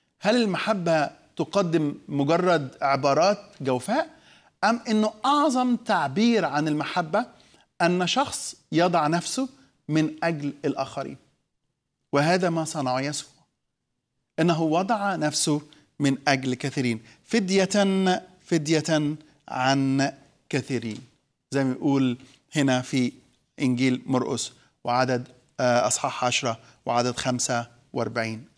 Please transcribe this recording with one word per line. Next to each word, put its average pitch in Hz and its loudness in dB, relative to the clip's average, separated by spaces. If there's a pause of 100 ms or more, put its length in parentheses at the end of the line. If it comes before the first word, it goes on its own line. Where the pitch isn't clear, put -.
(200)
هل 220 2
المحبة 180 0 (260)
تقدم 160 0 (140)
مجرد 151 2
عبارات 143 2 (220)
جوفاء؟ 139 -2 (420)
أم 233 2
إنه 214 2 (120)
أعظم 254 2
تعبير 196 2
عن 151 0
المحبة 160 -2 (560)
أن 175 2
شخص - -4 (160)
يضع 165 2
نفسه 170 -2 (400)
من 156 2 (120)
أجل 147 -2 (120)
الآخرين؟ 139 -6 (960)
وهذا 170 4
ما 165 -2
صنعه 131 -2
يسوع، 143 -8 (1080)
إنه 165 2
وضع 190 0
نفسه 151 -2 (380)
من 139 2 (120)
أجل 131 0
كثيرين، 123 -2 (220)
فدية، 190 0 (760)
فدية 151 0 (320)
عن 135 0 (360)
كثيرين، 120 -4 (520)
زي 139 0
ما 127 0
يقول 135 0 (380)
هنا 131 2
في 127 -2 (480)
إنجيل 127 0
مرقس 127 -2 (320)
وعدد، 123 0 (320)
آه، 120 4
أصحاح - -2
عشرة 123 -2 (280)
وعدد 120 0
خمسة 120 -2 (260)
وأربعين، 113 -4 (140)